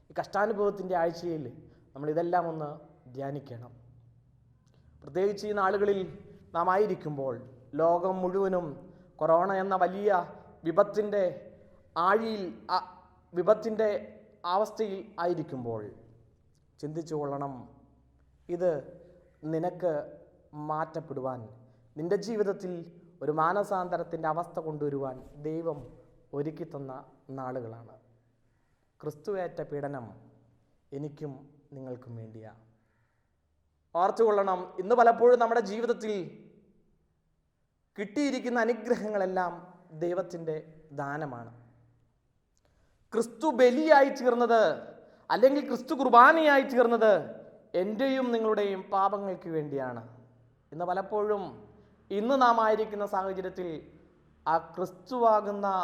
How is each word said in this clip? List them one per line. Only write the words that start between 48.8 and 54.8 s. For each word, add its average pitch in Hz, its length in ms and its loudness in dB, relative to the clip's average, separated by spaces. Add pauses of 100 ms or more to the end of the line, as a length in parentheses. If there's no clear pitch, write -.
പാപങ്ങൾക്ക് 196 640 0
വേണ്ടിയാണ്. 135 460 -6 (720)
ഇന്ന് 160 180 -8
പലപ്പോഴും, 202 540 -2 (760)
ഇന്ന് 233 160 0 (100)
നാം 233 200 6
ആയിരിക്കുന്ന 214 500 0
സാഹചര്യത്തിൽ 185 540 -4 (800)
ആ 160 100 4 (180)
ക്രിസ്തുവാകുന്ന 208 920 0 (180)